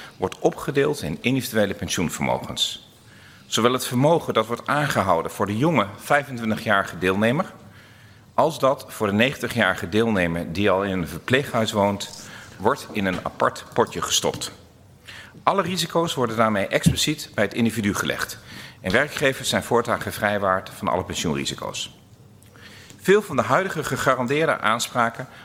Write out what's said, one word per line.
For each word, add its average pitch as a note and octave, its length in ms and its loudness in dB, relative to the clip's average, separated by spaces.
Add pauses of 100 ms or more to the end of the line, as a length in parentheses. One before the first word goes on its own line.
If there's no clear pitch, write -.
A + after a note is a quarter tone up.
(160)
wordt - 220 -4
opgedeeld C#3+ 640 0
in E2 180 -4
individuele A2 540 0
pensioenvermogens. - 1120 -4 (580)
Zowel A#2+ 260 2
het B2+ 140 -2
vermogen C#3 480 2
dat A2 120 2
wordt A#2 200 -6
aangehouden G2 640 2
voor G2+ 160 -2
de G#2 100 -2
jonge C3 300 2 (100)
vijfentwintigjarige A2+ 1000 0
deelnemer, G#2 540 2 (840)
als D3 240 2
dat C3+ 300 2
voor - 180 -4
de G2 60 2
negentigjarige G#2 760 2
deelnemer F2 640 2
die G2 180 2
al F#2+ 140 4
in F#2+ 140 -2
een E2 100 -2
verpleeghuis A#2 640 0
woont, G2+ 380 0 (460)
wordt A2 360 0
in G2+ 140 -2
een F2+ 180 -2
apart - 480 -2
potje G#2 300 0
gestopt. - 480 -2 (920)
Alle F#3 200 2
risico's E3 520 -2
worden A#2 220 0
daarmee A2 300 2
expliciet - 680 0
bij G#2+ 100 2
het G2 100 -4
individu G#2+ 400 0
gelegd. - 440 -4 (420)
En F#2 120 -2
werkgevers C3+ 560 0
zijn G2+ 140 0
voortaan A#2 380 0
gevrijwaard G2 760 0
van - 120 -4
alle F#2 160 0
pensioenrisico's. - 920 -4 (1040)
Veel G#3 220 4
van D3 140 -6
de A#2 60 2
huidige D#3 420 0
gegarandeerde C3+ 760 0
aanspraken A#2 680 0 (160)